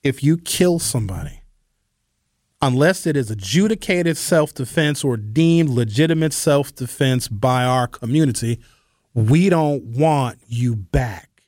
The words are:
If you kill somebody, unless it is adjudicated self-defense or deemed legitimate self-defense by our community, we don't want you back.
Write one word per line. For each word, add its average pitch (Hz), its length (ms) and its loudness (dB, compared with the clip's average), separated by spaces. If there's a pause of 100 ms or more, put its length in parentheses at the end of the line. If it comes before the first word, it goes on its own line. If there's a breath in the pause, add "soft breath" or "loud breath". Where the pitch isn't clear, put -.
If 135 200 -2
you 156 140 2
kill 175 420 0
somebody, 107 600 -6 (1200)
unless 143 440 2
it 151 120 0
is 123 120 -2
adjudicated 170 880 0
self-defense 151 840 -2
or 127 140 0
deemed 156 520 2
legitimate 143 640 0
self-defense 135 960 0
by 127 380 0
our 127 220 0
community, 120 720 -2 (560 soft breath)
we 143 340 4
don't 151 340 0
want 135 540 0 (100)
you 120 280 -2
back. 107 720 -6